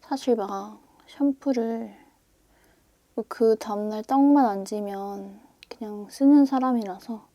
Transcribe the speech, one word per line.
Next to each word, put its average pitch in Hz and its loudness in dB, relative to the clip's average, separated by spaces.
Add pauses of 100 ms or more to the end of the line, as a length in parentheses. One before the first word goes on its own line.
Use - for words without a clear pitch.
사실 269 -2
막 202 -10 (260)
샴푸를 233 -4 (1300)
그 220 2
다음날 214 -8
떡만 277 4
안 196 -2
지면 202 -10 (300)
그냥 208 -12
쓰는 285 6
사람이라서 233 -4